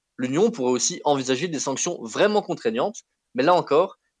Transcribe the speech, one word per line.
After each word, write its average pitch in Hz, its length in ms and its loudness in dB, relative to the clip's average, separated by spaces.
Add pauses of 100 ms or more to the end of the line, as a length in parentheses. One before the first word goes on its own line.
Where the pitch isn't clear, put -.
(180)
L'Union 143 340 0
pourrait 127 200 -2
aussi 123 340 -2
envisager 135 420 0
des 151 120 -6
sanctions 139 440 -4
vraiment 196 380 0
contraignantes, 151 640 -4 (320)
mais 127 80 2
là 170 100 6
encore, 170 440 2 (240)